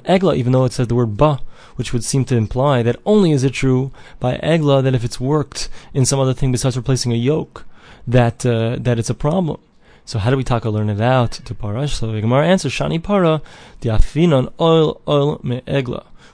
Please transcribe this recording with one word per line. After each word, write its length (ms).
Egla, 320
even 160
though 140
it 60
says 140
the 80
word 220
ba, 240
which 180
would 120
seem 220
to 100
imply 480
that 100
only 280
is 100
it 120
true 360
by 160
Egla 480
that 100
if 80
it's 160
worked 500
in 140
some 140
other 120
thing 200
besides 240
replacing 360
a 40
yoke, 500
that, 400
uh, 320
that 220
it's 100
a 40
problem. 440
So 140
how 120
do 80
we 60
taka 260
learn 180
it 140
out 300
to 220
para? 320
So 240
the 120
Gemara 240
answers, 260
"Shani 300
para, 400
diafinon 760
oil, 480
oil 360
me 240
Egla." 400